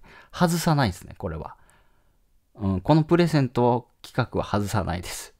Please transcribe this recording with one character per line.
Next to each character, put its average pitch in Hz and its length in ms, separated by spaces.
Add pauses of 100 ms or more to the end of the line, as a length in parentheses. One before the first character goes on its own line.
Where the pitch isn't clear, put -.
(340)
外 175 240
さ 160 180
な 139 100
い 107 40
で 90 80
す - 60
ね、 - 140
こ 98 120
れ 80 80
は。 - 180 (1000)
う 101 180
ん、 92 80
こ - 120
の 156 100
プ 165 120
レ 170 120
ゼ 156 120
ン 131 80
ト 120 400 (140)
企 - 320
画 - 40
は 85 80
外 104 220
さ 101 160
な 85 140
い 92 40
で 92 60
す。 - 320